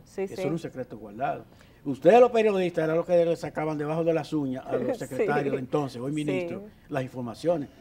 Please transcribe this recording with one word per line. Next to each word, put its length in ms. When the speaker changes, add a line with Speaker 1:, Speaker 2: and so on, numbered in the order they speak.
Speaker 1:
sí, 180
Speaker 2:
eso 140
Speaker 1:
sí. 60
Speaker 2:
era 80
un 80
secreto 400
guardado. 460
Ustedes 340
los 140
periodistas 500
eran 140
los 100
que 180
le 120
sacaban 420
debajo 240
de 100
las 200
uñas 340
a 100
los 200
Speaker 1:
<laughs> 20
Sí. 80
Speaker 2:
secretarios 460
de 80
entonces, 400
hoy 100
Speaker 1:
Sí. 60
Speaker 2:
ministros, 460
las 160
informaciones. 640